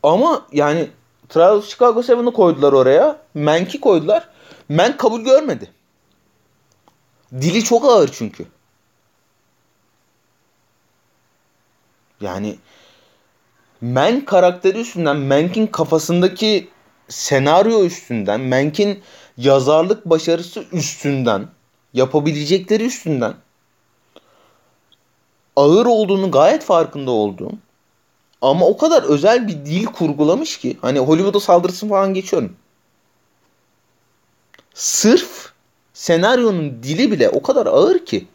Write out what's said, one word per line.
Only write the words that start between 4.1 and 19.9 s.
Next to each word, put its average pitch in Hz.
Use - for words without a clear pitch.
Mank 190
kabul 226
görmedi. 254
Dili 160
çok 233
ağır 202
çünkü. -
Yani 101
Mank 147
karakteri 185
üstünden, 165
Mank'in 160
kafasındaki 180
senaryo 180
üstünden, 113
Mank'in 143
yazarlık 139